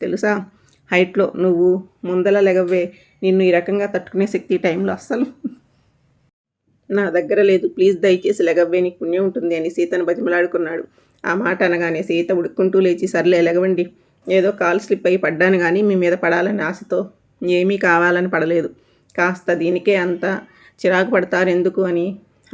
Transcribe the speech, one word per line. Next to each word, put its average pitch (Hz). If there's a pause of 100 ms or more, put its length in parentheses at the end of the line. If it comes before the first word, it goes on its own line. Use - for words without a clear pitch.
తెలుసా? 190 (460)
హైట్లో. 185
నువ్వు 180 (220)
ముందల 185
లెగవ్వే, 180 (300)
నిన్ను 190
ఈ 180
రకంగా 196
తట్టుకునే 196
శక్తి 185
ఈ -
టైంలో 185
అస్సలు 226 (1700)
నా 202
దగ్గర 202
లేదు. 190
ప్లీజ్ 185
దయచేసి 185
లెగవ్వే, 170
నీకు 180
పుణ్యం 175
ఉంటుంది" 175
అని 160
సీతను 175
బతిమలాడుకున్నాడు. 170 (420)
ఆ 170
మాట 190
అనగానే 170
సీత 170
ఉడుక్కుంటూ 185
లేచి, 180
"సర్లే 170
లెగవండి, 180 (420)
ఏదో 190
కాలు 185
స్లిప్ 196
అయి 180
పడ్డాను 180
కానీ 175
మీ 202
మీద 175
పడాలని 180
ఆశతో 185 (340)
ఏమీ 180
కావాలని 180
పడలేదు. 165 (480)
కాస్త 180
దీనికే 175
అంత 180 (460)
చిరాకు 185
పడతారెందుకు?" 185
అని 180 (380)